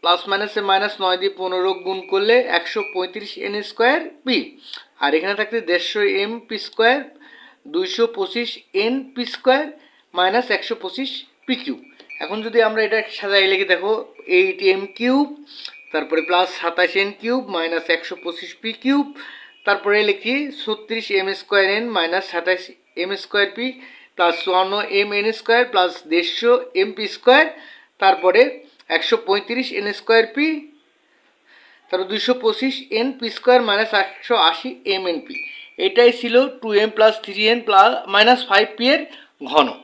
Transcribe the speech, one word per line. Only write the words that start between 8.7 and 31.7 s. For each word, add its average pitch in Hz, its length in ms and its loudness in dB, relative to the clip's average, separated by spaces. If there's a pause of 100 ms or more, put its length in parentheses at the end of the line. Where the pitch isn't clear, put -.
এন 240 100 -2 (200)
পি 240 100 -6 (100)
স্কয়ার 269 300 2 (540)
মাইনাস 190 280 2 (100)
একশো - 260 -4
পঁচিশ 262 280 -8 (360)
পি 254 160 0
কিউব। 131 180 -8 (440)
এখন 185 220 -6
যদি 226 120 0 (100)
আমরা 220 180 -2
এটা 214 120 0 (200)
সাজাই 196 340 2
লিখি, 190 200 0
দেখো 185 200 0 (440)
এইট 185 240 2 (120)
এম 190 100 0 (160)
কিউব, 262 280 2 (680)
তারপরে 160 360 -2
প্লাস 180 200 2 (120)
সাতাশ 170 320 0 (100)
এন 202 80 -2 (100)
কিউব 240 200 -2 (160)
মাইনাস 165 300 -4 (100)
একশো - 180 -8 (100)
পঁচিশ 170 260 -10 (100)
পি 226 100 -6 (120)
কিউব, 285 220 2 (600)
তারপরে 202 300 2 (140)
লিখি 214 260 -2 (260)
ছত্রিশ 220 440 -8 (120)
এম 190 100 -2 (120)
স্কয়ার 196 260 2 (100)
এন 226 80 -2 (120)
মাইনাস 175 360 0
সাতাশ 180 300 -2 (400)
এম 185 80 -4 (140)
স্কয়ার 202 320 0
পি 233 100 -4 (500)
প্লাস 175 180 2 (100)
চুয়ান্ন 190 280 2 (260)
এম 208 100 0 (100)
এন 208 80 0 (120)
স্কয়ার 233 240 2 (100)
প্লাস 180 200 2 (200)
দেড়শো 175 400 0 (300)
এম 208 140 0
পি 214 80 -8 (120)
স্কয়ার, 285 300 6 (560)
তারপরে 185 400 6 (540)
একশো - 200 0 (100)
পঁয়ত্রিশ 233 420 -2 (100)
এন 202 80 -4 (120)
স্কয়ার 226 260 4 (100)
পি, 294 120 0 (1400)